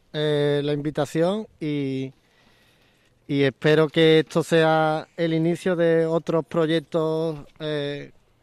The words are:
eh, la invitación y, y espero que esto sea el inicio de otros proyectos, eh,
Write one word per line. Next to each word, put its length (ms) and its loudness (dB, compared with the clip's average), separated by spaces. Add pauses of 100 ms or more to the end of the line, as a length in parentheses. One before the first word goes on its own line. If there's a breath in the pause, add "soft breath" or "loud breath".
(120)
eh, 520 0
la 80 -2
invitación 760 -2 (140)
y, 520 -6 (1160 soft breath)
y 140 0
espero 460 2
que 320 4
esto 220 -2
sea 640 2 (100)
el 180 -2
inicio 420 0
de 300 2
otros 400 -2
proyectos, 920 -2 (200)
eh, 520 -8 (300)